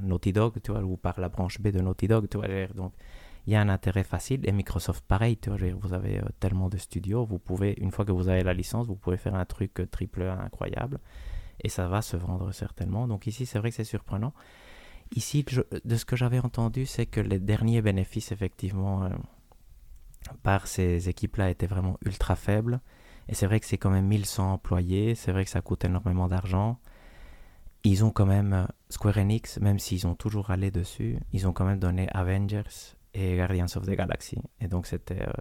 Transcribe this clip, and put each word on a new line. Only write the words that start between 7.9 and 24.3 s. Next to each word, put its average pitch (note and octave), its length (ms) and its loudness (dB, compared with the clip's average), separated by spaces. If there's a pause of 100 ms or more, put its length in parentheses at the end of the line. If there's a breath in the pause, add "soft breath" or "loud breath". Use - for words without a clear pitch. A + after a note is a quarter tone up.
fois - 120 0
que G2+ 80 0
vous F2+ 160 2
avez F#2 160 4
la F2+ 100 2
licence, A2+ 340 -2
vous G2 100 -4
pouvez F2+ 200 0
faire G2 180 -2
un F#2 100 0
truc, - 340 -4
euh, F2+ 60 -2
triple - 380 -6
A F#2 180 -4
incroyable, A#2+ 580 -6 (640 loud breath)
et - 80 -2
ça F#2 180 -2
va G2 140 0
se - 160 -4
vendre F2+ 340 -4
certainement. G2+ 560 -4
Donc G#2+ 200 -4
ici, A2 180 -4
c'est A2+ 140 -2
vrai A2+ 100 0
que A2+ 80 -6
c'est A2 80 -4
surprenant. G#2+ 480 -4 (840 loud breath)
Ici, C#3+ 320 0
je, B2+ 140 0 (240)
de A#2 100 0
ce A#2 80 -2
que - 140 -2
j'avais B2 220 2
entendu, A#2 460 0
c'est - 200 -2
que - 160 -2
les G2+ 180 2
derniers A2 420 4
bénéfices, G2+ 520 0
effectivement, F#2+ 720 -2
euh, F#2 40 -2 (1300)
par G2 240 2
ces F2 400 2
équipes-là F#2+ 420 0
étaient F2+ 180 0
vraiment F#2 380 0
ultra F#2+ 300 0
faibles. A2+ 460 0 (480 loud breath)
Et G2 60 -6
c'est - 100 2
vrai G#2+ 160 4
que - 40 -6
c'est F#2+ 120 0
quand G2 120 2
même F#2+ 160 6
mille G2+ 200 4
cent F#2+ 280 0